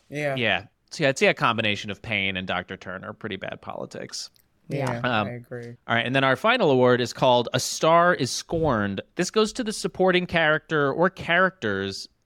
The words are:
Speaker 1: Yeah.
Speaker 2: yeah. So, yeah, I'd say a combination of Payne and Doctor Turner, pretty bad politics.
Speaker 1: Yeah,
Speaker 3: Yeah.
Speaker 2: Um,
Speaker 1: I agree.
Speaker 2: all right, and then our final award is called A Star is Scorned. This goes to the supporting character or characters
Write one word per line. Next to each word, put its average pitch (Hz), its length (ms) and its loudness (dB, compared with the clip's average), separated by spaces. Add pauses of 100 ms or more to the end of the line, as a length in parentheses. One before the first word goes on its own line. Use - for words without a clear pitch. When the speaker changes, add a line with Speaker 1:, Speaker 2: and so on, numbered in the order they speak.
(100)
Speaker 1:
Yeah. 143 260 -4
Speaker 2:
yeah. 101 280 0 (260)
So, - 140 -6
yeah, 135 40 4
I'd 135 100 0
say 202 100 2
a 165 60 2
combination 110 560 -2
of 98 120 -10
Payne 98 340 -2
and 92 100 -4
Doctor 92 300 -6
Turner, 101 380 -14
pretty 104 220 -10
bad - 260 -12
politics. - 680 -12 (400)
Speaker 1:
Yeah, 131 340 -4
Speaker 3:
Yeah. 123 180 0
Speaker 2:
Um, 104 80 -4
Speaker 1:
I - 40 -8
agree. 120 440 -14 (100)
Speaker 2:
all 117 100 -2
right, 117 100 0
and 127 80 -2
then 135 100 2
our 131 120 4
final 220 340 2
award 123 300 6
is 117 140 -4
called 123 400 4
A 127 60 2
Star 170 540 4
is 127 160 -2
Scorned. 110 680 -2 (160)
This 180 140 -2
goes 220 240 0
to 254 100 -4
the 214 80 -4
supporting 180 540 0
character 156 640 2
or 165 180 2
characters 117 1000 -2 (180)